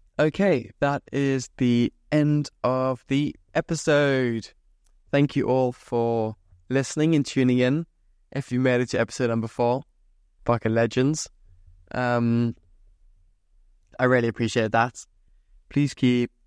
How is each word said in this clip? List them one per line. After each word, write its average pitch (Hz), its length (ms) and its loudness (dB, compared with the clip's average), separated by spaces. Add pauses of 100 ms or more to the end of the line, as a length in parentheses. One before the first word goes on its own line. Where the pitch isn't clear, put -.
(200)
Okay, 156 500 0 (120)
that 143 200 -2 (120)
is 135 360 -2 (100)
the 120 340 2 (180)
end 147 380 0 (120)
of 131 460 -2
the 139 260 -2 (220)
episode. 143 960 0 (600)
Thank 143 260 2
you 131 100 0
all 127 240 0
for 117 640 -4 (320)
listening 151 480 0
and 143 100 0
tuning 127 340 2
in. 135 260 0 (480)
If - 180 -8
you 123 80 -2
made 127 220 2
it 123 80 -4
to - 100 -2
episode 117 300 -2
number 113 180 -2
four, 123 360 -2 (600)
fucking 113 300 0
legends. 127 560 0 (640)
Um, 117 640 0 (1400)
I 127 60 -4
really 123 240 4
appreciate 110 460 -2
that. 117 320 0 (640)
Please 143 240 0
keep 123 400 0 (140)